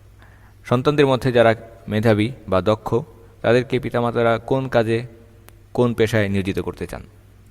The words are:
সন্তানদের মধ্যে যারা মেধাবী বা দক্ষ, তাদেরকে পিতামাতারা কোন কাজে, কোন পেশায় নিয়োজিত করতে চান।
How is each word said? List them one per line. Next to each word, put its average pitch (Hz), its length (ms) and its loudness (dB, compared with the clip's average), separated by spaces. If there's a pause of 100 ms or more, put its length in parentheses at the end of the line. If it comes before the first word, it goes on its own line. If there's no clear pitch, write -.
(640)
সন্তানদের 143 420 2
মধ্যে 131 260 0
যারা 113 220 4 (340)
মেধাবী 107 420 2 (180)
বা 92 120 2
দক্ষ, 107 340 0 (480)
তাদেরকে 127 360 2
পিতামাতারা 117 600 0
কোন 131 300 -4
কাজে, 113 340 0 (720)
কোন 120 220 2
পেশায় 107 340 0
নিয়োজিত 98 300 -2
করতে 90 280 -8
চান। - 160 -14 (480)